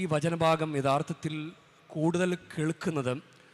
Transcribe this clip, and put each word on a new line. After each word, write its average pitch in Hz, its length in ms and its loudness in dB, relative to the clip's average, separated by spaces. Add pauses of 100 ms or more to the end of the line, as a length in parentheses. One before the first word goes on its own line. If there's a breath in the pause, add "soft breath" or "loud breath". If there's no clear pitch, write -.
ഈ - 20 -4 (100)
വചനഭാഗം 160 580 2 (100)
യഥാർത്ഥത്തിൽ 147 540 0 (600)
കൂടുതൽ 170 360 2 (240)
കേൾക്കുന്നത് 156 580 -2 (420 loud breath)